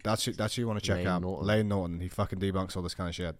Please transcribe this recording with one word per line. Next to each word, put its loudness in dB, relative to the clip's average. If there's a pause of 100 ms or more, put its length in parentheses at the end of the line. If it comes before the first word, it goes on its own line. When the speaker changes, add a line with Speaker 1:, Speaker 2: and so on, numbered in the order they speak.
Speaker 1:
That's 2
who, 0
that's -2
who -2
you 0
wanna 0
check 2
Speaker 2:
Lane 2
Speaker 1:
out. 2
Speaker 2:
Norton. -2
Speaker 1:
Lane 6
Norton. 0
He -4
fucking -2
debunks 0
all -2
this -6
kind -4
of -4
shit. -2